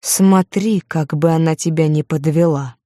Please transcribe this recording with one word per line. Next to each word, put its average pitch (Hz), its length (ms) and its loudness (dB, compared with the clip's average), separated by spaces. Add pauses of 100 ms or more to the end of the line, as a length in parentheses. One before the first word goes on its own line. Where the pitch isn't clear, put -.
"Смотри, 190 760 0
как 156 360 -6
бы 160 160 2
она 160 240 0
тебя 160 320 -2
не 151 140 0
подвела", — 147 760 -2 (100)